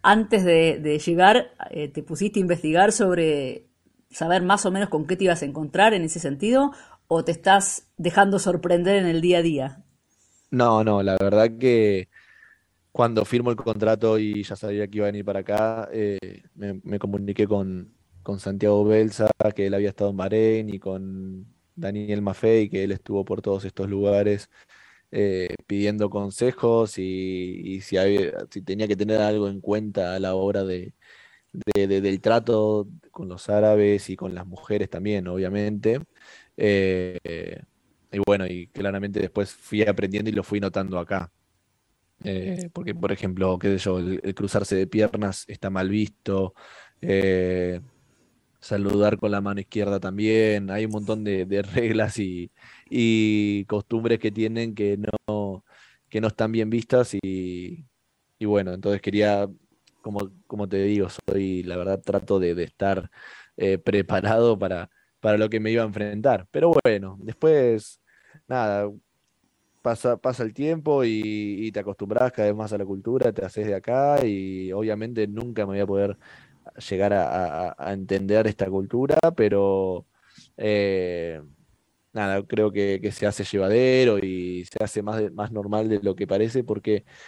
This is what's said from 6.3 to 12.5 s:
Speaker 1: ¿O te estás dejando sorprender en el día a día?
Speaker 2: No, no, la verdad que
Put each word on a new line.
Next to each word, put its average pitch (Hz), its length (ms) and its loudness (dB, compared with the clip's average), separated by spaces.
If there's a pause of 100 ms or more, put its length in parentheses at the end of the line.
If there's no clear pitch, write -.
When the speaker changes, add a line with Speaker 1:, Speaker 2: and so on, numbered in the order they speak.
Speaker 1:
¿O 165 180 0
te 170 80 -2
estás 190 640 2
dejando 190 420 4
sorprender 175 580 2
en 190 100 2
el 165 140 2
día 175 180 4
a 170 40 4
día? 139 420 -2 (680)
Speaker 2:
No, 120 320 6
no, 104 220 4
la 95 120 2
verdad 104 400 4
que 110 520 4 (840)